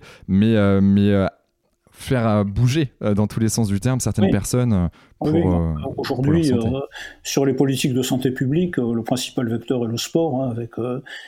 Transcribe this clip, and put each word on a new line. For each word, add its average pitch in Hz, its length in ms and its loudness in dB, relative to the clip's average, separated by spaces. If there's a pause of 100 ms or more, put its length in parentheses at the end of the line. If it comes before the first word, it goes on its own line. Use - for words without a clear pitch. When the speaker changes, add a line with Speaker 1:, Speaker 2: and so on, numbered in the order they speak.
(280)
Speaker 1:
mais, 104 260 4
euh, 98 260 4
mais, 101 300 4
euh, 98 160 4 (640)
faire, 120 380 -2
euh, 104 160 2
bouger, 120 480 0 (100)
euh, 107 120 0
dans 104 120 2
tous - 140 -6
les 110 80 2
sens 110 180 0
du 98 140 -2
terme 127 180 0
certaines 110 280 0
Speaker 2:
Oui. 190 40 2
Speaker 1:
personnes, 123 420 0
euh, 90 160 2 (320)
Speaker 2:
Oui, 147 100 0
Speaker 1:
pour, 160 100 2
Speaker 2:
oui. 170 60 2
Speaker 1:
euh, 85 260 2
pour 76 80 -6
leur - 180 -8
Speaker 2:
Aujourd'hui, 139 460 0
Speaker 1:
santé. 120 240 2
Speaker 2:
euh, 135 120 -2 (440)
sur - 200 0
les 135 100 2
politiques 135 400 0
de 127 80 0
santé 127 280 -2
publique, 147 480 -2
euh, 117 160 -2
le 113 80 -2
principal 123 460 -4
vecteur 120 360 -4
est 113 40 -2
le 113 80 -4
sport, 143 460 -2
hein, 131 80 -4
avec, 117 280 -8
euh, 123 240 -6 (260)